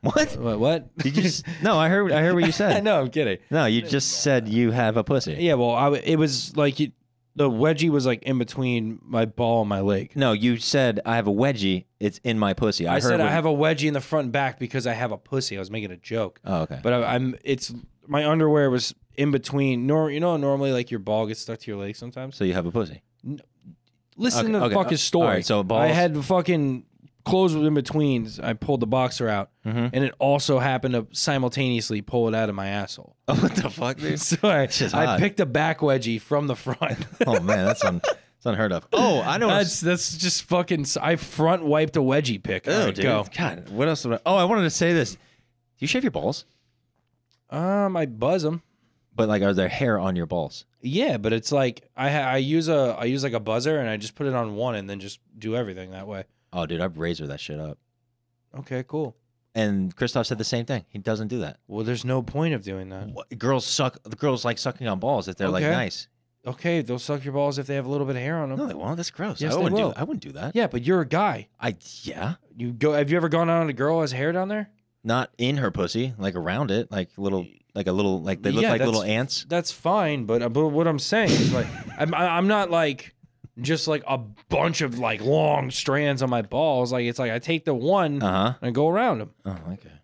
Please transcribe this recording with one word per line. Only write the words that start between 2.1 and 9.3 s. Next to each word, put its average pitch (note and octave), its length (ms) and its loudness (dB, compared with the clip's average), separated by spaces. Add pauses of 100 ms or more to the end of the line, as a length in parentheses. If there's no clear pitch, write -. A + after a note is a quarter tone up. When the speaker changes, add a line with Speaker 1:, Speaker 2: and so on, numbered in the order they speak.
Speaker 1:
I D3+ 100 4
heard F3 120 4
what F3 120 4
you D#3+ 60 4
Speaker 2:
<laughs> - 20 -2
Speaker 1:
said. G3 300 2
Speaker 2:
No, G3 180 4
I'm C3 80 0
kidding. A#2+ 280 0 (140)
Speaker 1:
No, D3 140 4
you A2+ 160 4
just C3 420 -2
said B2+ 240 2
you A2+ 240 4
have A2+ 260 2
a A2 60 2
pussy. C3+ 300 0
Speaker 2:
Yeah, D#3+ 220 2
well, A#2+ 160 2
I A#2+ 140 2
w-, C#3+ 180 2
it D#3+ 140 2
was C#3+ 400 0
like C#3+ 220 2
you, D3 140 -2 (420)
the C#3+ 140 4
wedgie D3+ 400 2
was, C#3+ 160 2
like, B2 180 0
in C3 140 0
between A#2+ 640 -2
my A#2 220 0
ball A#2 380 0